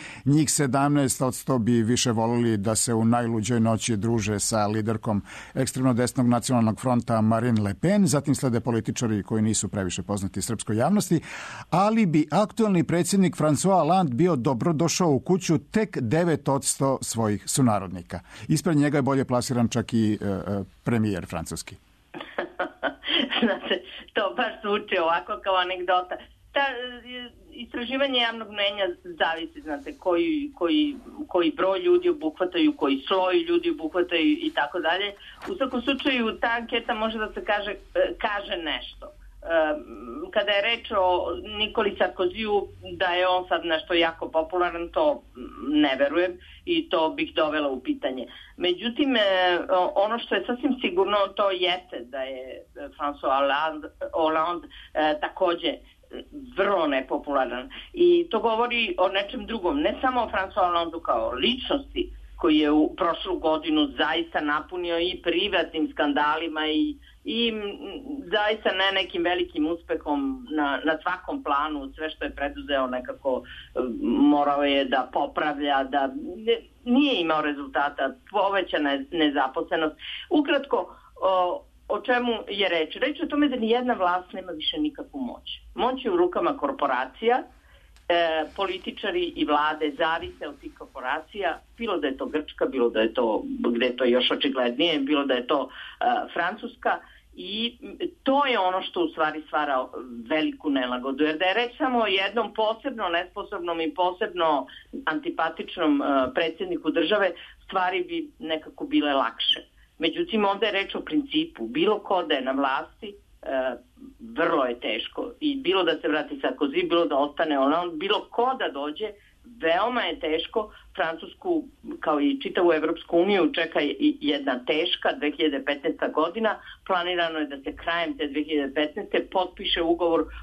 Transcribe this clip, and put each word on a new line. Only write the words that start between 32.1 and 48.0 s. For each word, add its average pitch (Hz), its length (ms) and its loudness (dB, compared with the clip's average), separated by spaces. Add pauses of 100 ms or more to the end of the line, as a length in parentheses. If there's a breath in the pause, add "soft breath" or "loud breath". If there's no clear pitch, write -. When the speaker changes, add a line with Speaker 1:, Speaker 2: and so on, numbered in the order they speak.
Speaker 2:
koji 139 300 0
sloj 185 300 2
ljudi 170 320 2
obuhvataju 165 580 0 (140)
i 156 140 -2
tako 151 240 -2
dalje. 185 340 0 (380 loud breath)
U 190 40 -4
svakom 247 260 -2
slučaju, 254 580 0
ta - 80 0 (120)
anketa 233 340 -4
može 220 260 -2
da 214 140 -4
se 208 120 -8
kaže, 208 260 0
e, 185 460 0
kaže 208 400 -4
nešto. 139 480 -8
E, - 400 -20 (880)
kada 208 180 0
je 202 100 4
reč 226 360 -2
o 180 340 2 (260)
Nikoli 214 400 0
Sarkoziju, 196 680 0 (260)
da 175 120 -2
je 180 220 2
on 185 200 2
sad 170 180 -2
nešto 160 280 -2
jako 165 380 0
popularan, 170 580 -2
to 151 340 0 (440)
ne 147 280 4
verujem 156 360 2 (340 loud breath)
i 165 240 0
to 165 200 2
bih 147 260 -6
dovela 151 340 0
u 127 140 -6
pitanje. 135 440 -4 (300 loud breath)